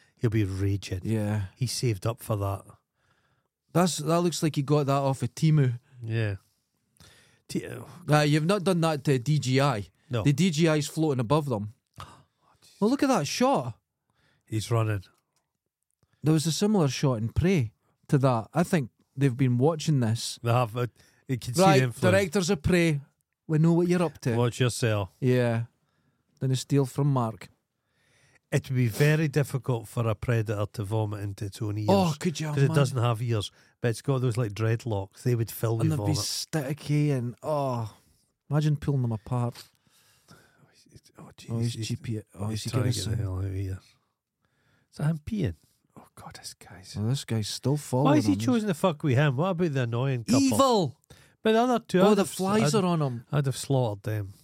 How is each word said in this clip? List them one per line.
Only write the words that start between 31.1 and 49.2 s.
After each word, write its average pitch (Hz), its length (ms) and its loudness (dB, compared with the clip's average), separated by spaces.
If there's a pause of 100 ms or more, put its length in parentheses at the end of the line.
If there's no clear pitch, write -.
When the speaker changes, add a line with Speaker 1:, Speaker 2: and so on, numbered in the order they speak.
Speaker 1:
into 101 240 -8
its - 160 -10
own 104 160 -4
ears. 107 140 -4
Speaker 2:
Oh, 185 280 4
could 170 220 -4
you 156 60 -6
Speaker 1:
'Cause 147 100 -4
it 139 40 2
Speaker 2:
imagine? 151 160 4
Speaker 1:
doesn't 131 260 2
have 117 180 0
ears, 117 300 -2 (320)
but 120 60 0
it's 110 120 -4
got 131 220 0
those, 123 160 0
like, 110 140 -4
dreadlocks. 110 680 -4
They 123 120 2
would 113 160 -2
fill 113 320 -2
Speaker 2:
And 110 80 2
Speaker 1:
with - 80 -2
Speaker 2:
they'd 104 80 -4
be 101 60 0
Speaker 1:
vomit. 101 120 -2
Speaker 2:
sticky 147 840 -2
and, 120 320 -4
oh, 135 520 -4 (540)
imagine 151 300 2
pulling 139 240 -2
them 117 100 -2
apart. 120 500 -6 (1600)
Speaker 1:
Oh, - 160 -20
jeez, - 140 -20
Speaker 2:
Oh, 113 80 -4
he's 117 160 -2
Speaker 1:
he's, 110 140 -8
Speaker 2:
cheeky. 113 340 -6 (120)
Oh, 101 140 -8
Speaker 1:
he's 110 120 -6
Speaker 2:
is - 40 -12
he 110 60 -8
Speaker 1:
trying 107 140 -2
Speaker 2:
gonna 123 80 0
Speaker 1:
to - 60 -6
get - 60 -6
the - 120 -4
Speaker 2:
sing? - 60 -4
Speaker 1:
hell 95 160 -4
out 95 60 -4
of 98 80 -4
here. 95 280 -6 (1120)
Is - 40 -20
that 151 140 -6
him 160 160 -6
peeing? 147 280 -2 (440)
Oh, - 160 -20
God, - 220 -20
this - 180 -18
guy's - 420 -20
Speaker 2:
Well, 107 120 -4
this 135 180 -4
guy's 110 220 -4
still 139 280 -2
Speaker 1:
Why - 0 -
is 147 80 -10
he - 60 -16
Speaker 2:
following 262 420 2
him. - 60 0
Speaker 1:
choosing 214 300 0
to 175 60 -2
fuck 165 280 -2
with 135 160 2
him? 143 180 2